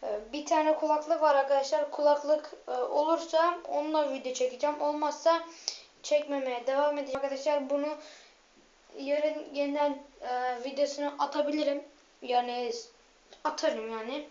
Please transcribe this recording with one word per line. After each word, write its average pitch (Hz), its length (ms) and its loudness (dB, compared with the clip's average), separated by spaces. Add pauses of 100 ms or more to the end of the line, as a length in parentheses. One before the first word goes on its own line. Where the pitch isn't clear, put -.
e, - 40 -6 (260)
bir 294 120 -6
tane 311 300 4
kulaklık 302 460 2
var 302 140 6
arkadaşlar. 277 560 2
Kulaklık, 294 600 2 (160)
e, 247 40 -8
olursa 320 960 2
onunla 302 460 0
video 254 200 -6
çekeceğim. 254 480 0
Olmazsa 302 640 2 (600)
çekmemeye 269 640 -2
devam 285 300 2
edeceğim 269 260 -4
arkadaşlar. 269 460 -2
Bunu 285 280 -2 (1000)
yarın 302 540 0
yeniden, 285 440 0 (240)
e, 247 420 -4
videosunu 285 560 -2
atabilirim. 294 640 0 (380)
Yani 247 500 0 (720)
atarım 240 480 -2
yani. 247 400 -8